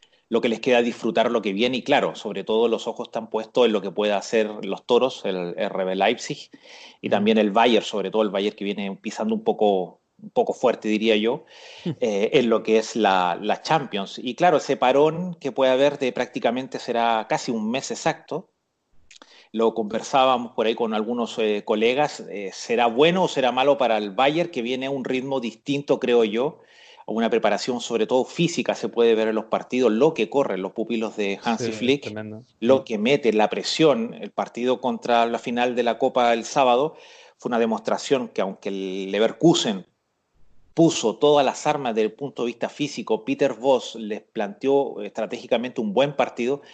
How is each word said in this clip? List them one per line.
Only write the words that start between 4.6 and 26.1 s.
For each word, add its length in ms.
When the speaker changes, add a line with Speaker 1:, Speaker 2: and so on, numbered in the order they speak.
Speaker 1:
los 200
toros, 400
el 320
R 280
B 100
Leipzig 560
y 40
Speaker 2:
Mm. 60
Speaker 1:
también 260
el 140
Bayern, 320
sobre 260
todo 120
el 80
Bayern 260
que 80
viene 360
pisando 320
un 120
poco, 560
un 100
poco 240
fuerte, 340
diría 280
yo, 280
Speaker 2:
<laughs> 160
Speaker 1:
eh, 320
en 160
lo 160
que 140
es 180
la, 440
la 220
Champions. 560
Y 160
claro, 220
ese 200
parón 600
que 140
puede 180
haber 280
de 120
prácticamente 680
será 500
casi 240
un 180
mes 200
exacto, 580
lo 220
conversábamos 800
por 140
ahí 80
con 180
algunos, 460
eh, 260
colegas, 560
eh, 220
¿será 340
bueno 380
o 40
será 240
malo 260
para 180
el 140
Bayern 400
que 120
viene 240
a 40
un 140
ritmo 340
distinto, 640
creo 240